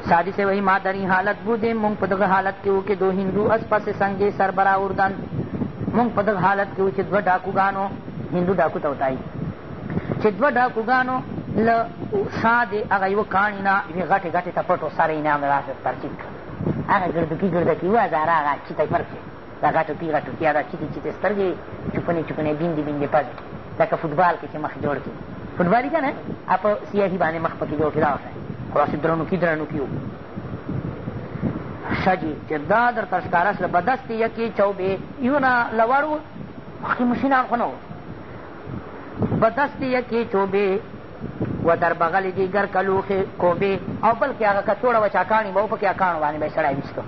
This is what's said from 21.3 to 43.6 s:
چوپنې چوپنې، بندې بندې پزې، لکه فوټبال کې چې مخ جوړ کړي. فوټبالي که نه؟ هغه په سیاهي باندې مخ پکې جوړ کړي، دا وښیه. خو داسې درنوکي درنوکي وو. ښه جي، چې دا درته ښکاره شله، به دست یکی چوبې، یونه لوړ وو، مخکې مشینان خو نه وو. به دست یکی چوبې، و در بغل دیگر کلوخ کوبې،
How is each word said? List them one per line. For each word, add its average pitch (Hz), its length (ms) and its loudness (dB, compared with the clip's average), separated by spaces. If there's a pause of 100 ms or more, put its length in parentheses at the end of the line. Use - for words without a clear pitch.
چوپنې 170 340 0
چوپنې، 151 320 -2
بندې 160 280 0
بندې 143 260 -2
پزې، 147 200 2 (460)
لکه 160 160 2
فوټبال 160 460 2
کې 147 120 -10
چې 160 100 -6
مخ 139 80 -4 (120)
جوړ 147 120 0
کړي. - 420 -10 (220)
فوټبالي 220 320 4
که 311 120 2
نه؟ 269 120 0 (340)
هغه 185 160 4
په 208 140 4 (140)
سیاهي 196 260 2
باندې 165 280 0
مخ 160 140 0
پکې 151 220 -2
جوړ 151 120 2
کړي، 147 60 0
دا 151 140 4
وښیه. - 200 -8 (400)
خو 139 60 4
داسې 147 240 2
درنوکي 160 340 0
درنوکي 156 420 0
وو. 127 80 -2 (2250)
ښه 185 180 4
جي، 156 120 -4 (160)
چې 156 40 0 (160)
دا 240 220 6
درته 208 280 -2
ښکاره 180 380 2
شله، 180 100 -2
به 175 140 2
دست 254 300 -2
یکی 226 460 -2
چوبې، 190 340 2 (300)
یونه 254 440 2 (120)
لوړ 254 260 4
وو، 302 140 -2 (640)
مخکې - 180 -2
مشینان 254 480 2
خو 226 60 0
نه 226 100 0
وو. 131 120 -4 (1600)
به 220 80 6
دست 277 320 0
یکی 240 520 0
چوبې، 196 460 2 (840)
و 170 100 6
در 165 180 2
بغل 175 380 0
دیگر 190 420 0
کلوخ 190 320 2 (360)
کوبې، 196 320 2 (300)